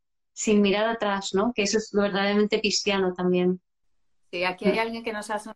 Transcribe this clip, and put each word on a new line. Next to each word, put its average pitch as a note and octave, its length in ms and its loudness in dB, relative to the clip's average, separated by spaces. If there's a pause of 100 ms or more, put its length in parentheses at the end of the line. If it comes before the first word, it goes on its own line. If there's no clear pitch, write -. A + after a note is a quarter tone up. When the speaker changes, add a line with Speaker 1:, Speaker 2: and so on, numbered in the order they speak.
(320)
Speaker 1:
sin G#3 280 2
mirar G3+ 280 4
atrás, G3+ 460 -2
¿no? A#3+ 200 2
Que G#3 80 -2
eso G#3 160 0
es - 140 -4
lo G3+ 100 2
verdaderamente G3+ 560 2
pisciano G3 560 0
también. F3+ 460 2 (720)
Speaker 2:
Sí, F3+ 120 -4
aquí F#3 220 -2
hay G3+ 100 2
Speaker 1:
Mm. A3 40 0
Speaker 2:
alguien A#3 240 -6
que A3+ 80 -6
nos G#3 180 -10
hace G#3+ 240 -6